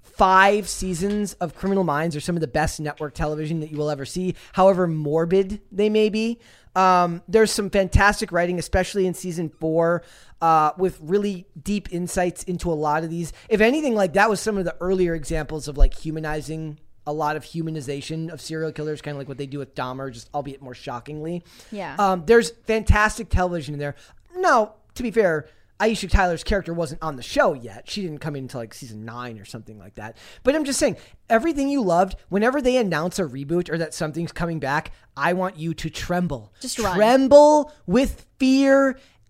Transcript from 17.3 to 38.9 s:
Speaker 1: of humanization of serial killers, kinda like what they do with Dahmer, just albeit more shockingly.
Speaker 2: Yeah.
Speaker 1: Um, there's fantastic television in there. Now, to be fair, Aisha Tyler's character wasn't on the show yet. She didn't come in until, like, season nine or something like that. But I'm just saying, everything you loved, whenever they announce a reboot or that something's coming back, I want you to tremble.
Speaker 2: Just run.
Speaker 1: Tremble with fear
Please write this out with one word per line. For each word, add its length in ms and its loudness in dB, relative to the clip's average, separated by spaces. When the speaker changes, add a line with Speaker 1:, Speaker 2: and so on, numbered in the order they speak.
Speaker 1:
of 80 -10
humanization 840 -8
of 120 -16
serial 320 -6
killers, 280 -8
kinda 160 -10
like 120 -12
what 80 -12
they 100 -8
do 120 -10
with 140 -12
Dahmer, 380 -8
just 220 -18
albeit 280 -8
more 140 -16
shockingly. 680 -10
Speaker 2:
Yeah. 260 -10
Speaker 1:
Um, 280 0
there's 260 6
fantastic 640 2
television 440 -2
in 60 -8
there. 160 -6
Now, 380 4
to 80 -8
be 80 -4
fair, 360 2
Aisha 320 0
Tyler's 360 2
character 280 -2
wasn't 300 -6
on 140 -6
the 40 -14
show 320 2
yet. 360 -14
She 120 -8
didn't 180 -8
come 180 -8
in 80 -10
until, 160 -10
like, 120 -14
season 300 -16
nine 360 -12
or 60 -18
something 320 -18
like 180 -20
that. 200 -14
But 120 2
I'm 80 0
just 160 -4
saying, 160 2
everything 380 2
you 160 0
loved, 320 2
whenever 320 0
they 160 2
announce 420 0
a 40 0
reboot 460 -4
or 80 -2
that 160 -4
something's 380 -6
coming 280 -6
back, 320 -2
I 160 0
want 240 -4
you 160 -6
to 160 -8
tremble. 720 -6
Speaker 2:
Just 180 -8
run. 160 -2
Speaker 1:
Tremble 800 6
with 400 0
fear 580 4